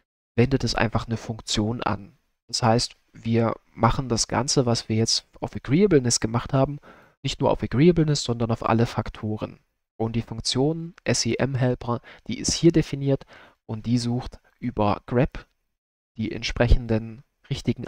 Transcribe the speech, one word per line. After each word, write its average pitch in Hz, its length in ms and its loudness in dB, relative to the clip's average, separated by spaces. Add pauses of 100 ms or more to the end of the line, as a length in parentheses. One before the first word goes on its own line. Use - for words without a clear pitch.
(360)
wendet 127 280 2
es 117 120 -2
einfach 113 320 -2
eine 113 100 -2
Funktion 113 680 -4
an. 101 340 -6 (300)
Das - 160 -4
heißt, 120 320 4 (160)
wir 113 420 0 (200)
machen 123 340 0
das 113 220 0
Ganze, 127 360 0
was 117 220 0
wir 110 80 -2
jetzt - 320 0 (140)
auf - 140 -6
Agreeableness 143 640 2
gemacht 117 320 -4
haben, 139 260 0 (420)
nicht - 200 -6
nur 123 100 4
auf - 100 -2
Agreeableness, 156 640 4
sondern 117 260 -2
auf 113 160 -2
alle 117 200 4
Faktoren. - 760 -6 (380)
Und 113 180 -2
die 117 60 -2
Funktion 151 840 -4
S - 220 0
E 117 100 -2
M 131 180 -2
Helper, 123 460 -2 (280)
die - 120 -6
ist - 140 -2
hier 165 180 4
definiert 139 540 0 (400)
und 110 200 -8
die 120 120 2
sucht 120 420 -4 (200)
über 104 460 -2
grep - 400 0 (680)
die 110 160 -4
entsprechenden 113 920 2 (260)
richtigen 123 380 -4